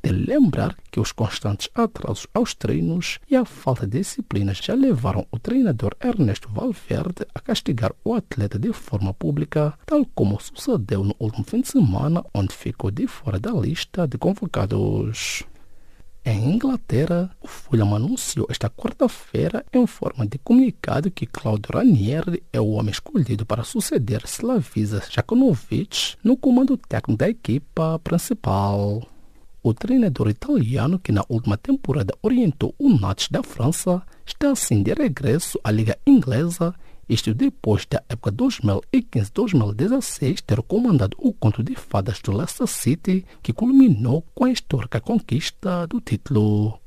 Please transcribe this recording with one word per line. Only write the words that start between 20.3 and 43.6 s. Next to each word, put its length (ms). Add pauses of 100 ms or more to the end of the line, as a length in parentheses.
comunicado, 720
que 160
Claudio 480
Ranieri 680 (100)
é 80
o 100
homem 200
escolhido 540
para 200
suceder 600
Slavisa 880
Jakanovic 1120
no 140
comando 380
técnico 420
da 100
equipa 680
principal. 1080 (560)
O 120
treinador 540
italiano, 680
que 140
na 160
última 280
temporada 680
orientou 560
o 100
Nantes 400
da 140
França, 600 (220)
está 260
assim 320
de 120
regresso 680
à 80
Liga 360
Inglesa, 680 (320)
isto 280
depois 500
da 240
época 220
dois 300
mil 200 (100)
e 120
quinze, 320
dois 180
mil 200
e 20
dezesseis 640
ter 220
comandado 580
o 140
conto 280
de 120
fadas 480
do 100
Leicester 360
City, 580 (160)
que 100
culminou 720 (100)